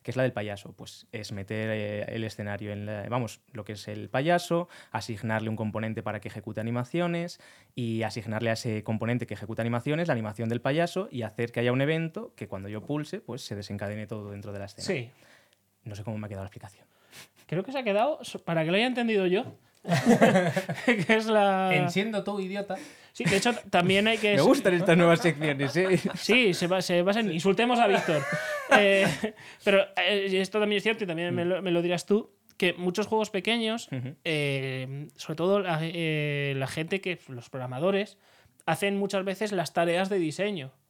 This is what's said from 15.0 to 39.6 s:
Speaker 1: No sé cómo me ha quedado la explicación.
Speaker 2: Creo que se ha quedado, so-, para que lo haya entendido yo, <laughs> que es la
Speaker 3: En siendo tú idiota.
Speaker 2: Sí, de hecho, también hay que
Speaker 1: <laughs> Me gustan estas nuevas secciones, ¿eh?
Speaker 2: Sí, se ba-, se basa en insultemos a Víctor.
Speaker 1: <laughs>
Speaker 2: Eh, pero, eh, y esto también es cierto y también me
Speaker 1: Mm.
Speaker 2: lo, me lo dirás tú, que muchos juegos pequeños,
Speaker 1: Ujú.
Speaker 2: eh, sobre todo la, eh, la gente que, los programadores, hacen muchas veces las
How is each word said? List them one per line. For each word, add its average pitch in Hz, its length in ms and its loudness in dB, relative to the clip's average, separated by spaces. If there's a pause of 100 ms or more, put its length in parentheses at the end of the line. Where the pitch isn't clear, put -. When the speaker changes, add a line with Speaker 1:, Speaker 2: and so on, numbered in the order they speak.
Speaker 1:
No 107 100 -12
sé 101 100 -12
cómo 110 140 -6
me 107 80 -8
ha 101 40 -10
quedado 95 160 -8
la - 20 -12
explicación. - 400 -20 (580)
Speaker 2:
Creo 175 180 -4
que 262 80 -10
se 277 60 -4
ha 262 60 -4
quedado, 226 400 2
so-, - 200 -12
para 160 220 0
que 165 60 0
lo 190 60 4
haya 233 100 4
entendido 226 400 0
yo, 196 280 0 (300)
<laughs> 180 1200 4
que 220 100 4
es 220 120 0
la 196 480 4
Speaker 3:
En 180 160 2
siendo 196 320 -2
tú 202 160 -4
idiota. 190 360 -4 (380)
Speaker 2:
Sí, - 100 -8
de 190 140 4
hecho, 233 160 4 (160)
también 190 380 4
hay 226 100 2
que 208 160 2
Speaker 1:
<laughs> - 20 4
Me 185 60 6
gustan 208 320 6
estas 175 240 6
nuevas 170 240 8
secciones, 143 560 0
¿eh? 185 220 4 (160)
Speaker 2:
Sí, 220 400 4
se 180 120 -2
ba-, 185 140 2
se 175 220 2
basa 202 180 2
en 202 100 0
insultemos 196 480 2
a 226 80 6
Víctor. 175 400 2
Speaker 1:
<laughs> - 60 -2 (440)
Speaker 2:
Eh, 196 280 6 (580)
pero, 196 220 6 (100)
eh, 196 360 2
y 185 60 2
esto 190 220 0
también 208 180 2
es 190 60 -2
cierto 214 200 0
y 185 40 -4
también 170 280 -2
me 175 100 0
Speaker 1:
Mm. 175 40 0
Speaker 2:
lo, 185 120 0
me 185 80 -2
lo 170 140 4
dirás 175 240 -2
tú, 208 240 2 (260)
que 175 160 2
muchos 180 320 -2
juegos 214 240 0
pequeños, 220 640 -2
Speaker 1:
Ujú. 131 320 -6
Speaker 2:
eh, 135 920 -2
sobre - 220 -10
todo 190 220 2
la, 175 240 0
eh, 151 720 -2
la 131 80 -2
gente 165 340 -4
que, 180 280 -6
los 123 240 -14
programadores, 147 640 -2 (480)
hacen 196 320 2
muchas 196 260 0
veces 196 280 -4
las 170 220 -2